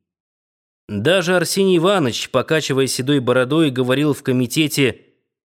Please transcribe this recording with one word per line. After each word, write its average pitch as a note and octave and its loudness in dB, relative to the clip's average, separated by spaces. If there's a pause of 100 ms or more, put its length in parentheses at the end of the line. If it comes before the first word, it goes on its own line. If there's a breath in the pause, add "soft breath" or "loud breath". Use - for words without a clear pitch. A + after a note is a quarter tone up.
(880)
Даже E3 0
Арсений F#3 2
Иванович, E3 0
покачивая C3+ 0
седой C3+ 0
бородой, B2+ 0
говорил C3 0
в - -8
комитете: B2+ 0 (440)